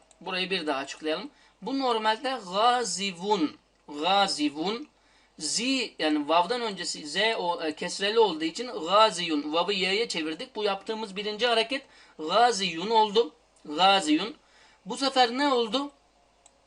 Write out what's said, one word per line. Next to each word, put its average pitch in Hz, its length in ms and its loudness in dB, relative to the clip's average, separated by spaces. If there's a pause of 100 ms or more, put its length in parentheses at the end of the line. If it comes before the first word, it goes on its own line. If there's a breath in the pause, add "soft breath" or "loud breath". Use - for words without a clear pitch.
(220)
Burayı 185 280 -4
bir 180 180 -2
daha 135 120 0
açıklayalım. 160 500 -6 (320 soft breath)
Bu 262 180 -4
normalde 226 600 0 (140)
gazivun. 202 1040 0 (300)
Gazivun. 165 1000 0 (520 soft breath)
Zi, 226 600 -2
yani 151 300 0
vav'dan 226 320 2
öncesi 180 460 -6
Z 147 100 -6 (200)
o, 175 260 -2
e, 156 120 -4
kesreli 202 440 -2
olduğu 175 240 4
için 226 240 -4
gaziyun. 175 840 2
Vav'ı 180 200 0
y'ye 190 340 0
çevirdik. 160 480 -8
Bu 208 80 -4
yaptığımız 202 520 -4
birinci 208 320 -2
hareket 233 380 0 (340 soft breath)
gaziyun 190 720 2
oldu. 220 440 4 (320)
Gaziyun. 175 720 2 (500 soft breath)
Bu 226 120 -8
sefer 254 400 2
ne 285 100 2
oldu? 254 440 0 (760)